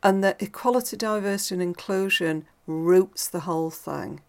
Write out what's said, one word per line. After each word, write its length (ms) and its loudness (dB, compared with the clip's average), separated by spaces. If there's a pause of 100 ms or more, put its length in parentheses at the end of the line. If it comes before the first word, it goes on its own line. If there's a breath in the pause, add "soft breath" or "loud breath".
and 220 4
that 180 2
equality, 560 -2
diversity 580 -2
and 60 -2
inclusion 840 -2 (180 soft breath)
roots 600 4
the 140 -6
whole 280 -2
thing. 600 -10